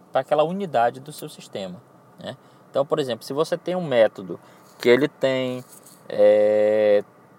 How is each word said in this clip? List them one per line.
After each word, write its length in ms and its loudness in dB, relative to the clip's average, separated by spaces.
pra 100 0
aquela 220 0
unidade 560 -2
do 120 -18
seu 160 -14
sistema, 540 -14
né? 180 -14
Então, 160 -2
por 140 -4
exemplo, 260 -6
se 60 -10
você 260 -4
tem 160 -8
um 140 -6
método 500 2
que 100 2
ele 180 6
tem, 560 -4
é, 960 4